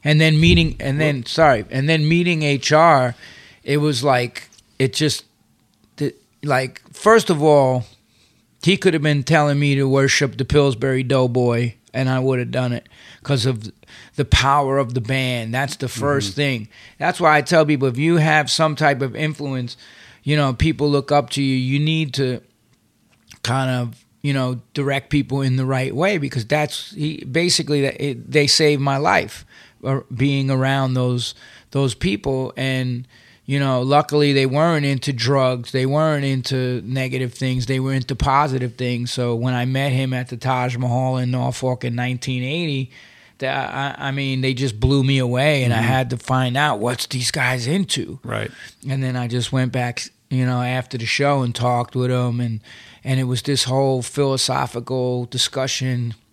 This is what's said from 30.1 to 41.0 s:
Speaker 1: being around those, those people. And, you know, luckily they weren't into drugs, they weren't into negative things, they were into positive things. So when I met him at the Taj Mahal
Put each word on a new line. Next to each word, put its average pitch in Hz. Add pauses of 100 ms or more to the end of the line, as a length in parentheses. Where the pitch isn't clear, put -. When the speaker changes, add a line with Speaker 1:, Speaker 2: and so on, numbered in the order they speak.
Speaker 1:
being 135
around 131
those, 123 (380)
those 139
people. 139
And, 127 (380)
you 139
know, 131
luckily 147
they 135
weren't 151
into 139
drugs, 127
they 131
weren't 147
into 127
negative 127
things, 127
they 131
were 135
into 131
positive 131
things. 120
So 120
when 123
I 123
met 135
him 127
at 127
the 123
Taj 123
Mahal 131